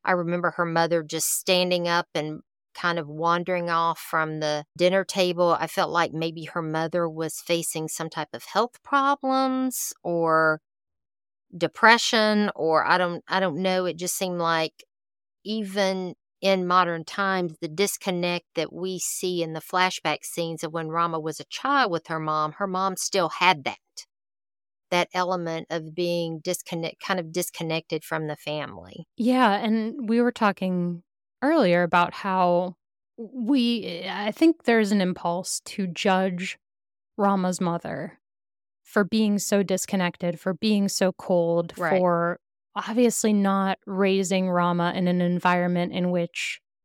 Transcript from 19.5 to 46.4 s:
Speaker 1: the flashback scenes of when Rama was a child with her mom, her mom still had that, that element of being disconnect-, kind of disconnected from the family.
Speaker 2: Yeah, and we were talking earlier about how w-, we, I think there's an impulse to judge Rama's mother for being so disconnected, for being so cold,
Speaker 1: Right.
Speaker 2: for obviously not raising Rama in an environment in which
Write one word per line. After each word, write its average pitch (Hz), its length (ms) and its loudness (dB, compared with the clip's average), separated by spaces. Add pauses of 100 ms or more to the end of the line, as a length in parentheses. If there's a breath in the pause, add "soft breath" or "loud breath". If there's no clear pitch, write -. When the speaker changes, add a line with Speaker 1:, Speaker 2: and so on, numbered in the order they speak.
Speaker 1:
the 156 80 -8
flashback 180 600 -2
scenes 165 400 -6
of 156 100 -8
when 165 160 -6
Rama 165 300 -2
was 156 200 -6
a - 60 -14
child 269 460 0
with 165 160 -4
her 160 120 -4
mom, 156 340 -2
her 202 140 -4
mom 185 300 -2
still 175 320 0
had 175 340 2
that, 104 140 -8 (1120)
that 180 220 2
element 175 560 -2
of 160 260 -6
being 170 480 -2
disconnect-, 170 560 -6
kind 185 200 -4
of 160 120 -8
disconnected 165 720 -4
from 156 240 -4
the 151 80 -6
family. 143 800 -10
Speaker 2:
Yeah, 247 380 4
and 220 560 -2
we 233 100 2
were 240 120 2
talking 180 720 -2 (380)
earlier 214 420 4
about 175 300 2
how 180 640 0 (420)
w-, 233 320 -6
we, 233 580 0
I 202 240 -4
think 320 340 2
there's 220 260 4
an 208 100 4
impulse 180 640 -2
to 190 220 -6
judge 185 720 0 (580)
Rama's 190 440 0
mother 170 580 -4 (640)
for 208 200 0
being 208 360 2
so 202 240 2
disconnected, 180 760 -2
for 185 140 -2
being 202 340 2
so 185 240 0
cold, 170 640 0
Speaker 1:
Right. 175 200 2
Speaker 2:
for 175 420 2 (380)
obviously 220 540 2
not 196 540 2
raising 190 640 2
Rama 175 460 2
in 180 120 0
an 180 140 2
environment 175 720 2
in 180 180 0
which - 480 -4 (260)